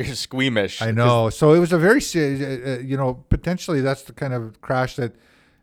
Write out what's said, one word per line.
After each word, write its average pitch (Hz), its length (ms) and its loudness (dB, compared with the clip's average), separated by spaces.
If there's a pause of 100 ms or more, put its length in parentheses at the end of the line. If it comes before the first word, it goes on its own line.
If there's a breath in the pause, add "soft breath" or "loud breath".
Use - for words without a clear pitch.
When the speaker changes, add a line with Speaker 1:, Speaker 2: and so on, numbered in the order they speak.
Speaker 1:
very 131 120 -6
squeamish. 117 680 -2
Speaker 2:
I 113 100 -2
know. 117 380 4
So 151 220 4
it 170 60 8
was 175 140 2
a 175 60 2
very 214 220 4
se-, 143 440 -2
uh, 135 300 -6
uh, 120 40 -6
you 135 180 -4
know, 131 320 -4
potentially 165 520 -2
that's 135 220 -2
the - 100 -20
kind 135 200 -6
of 113 280 -8
crash 127 360 -2
that 120 200 -6 (460 soft breath)